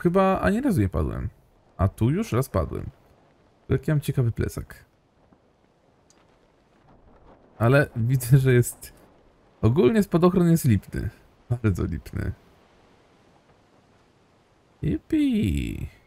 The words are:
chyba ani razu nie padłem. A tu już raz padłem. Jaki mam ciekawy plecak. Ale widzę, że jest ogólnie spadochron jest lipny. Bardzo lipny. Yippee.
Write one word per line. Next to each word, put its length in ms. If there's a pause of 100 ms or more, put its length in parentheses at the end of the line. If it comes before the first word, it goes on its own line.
chyba 400
ani 200
razu 200
nie 80
padłem. 400 (480)
A 120
tu 220
już 220
raz 160
padłem. 420 (760)
Jaki 220
mam 100
ciekawy 320
plecak. 520 (2750)
Ale 380
widzę, 420
że 140
jest 420 (720)
ogólnie 380
spadochron 480
jest 140
lipny. 460 (400)
Bardzo 340
lipny. 480 (2500)
Yippee. 1040 (200)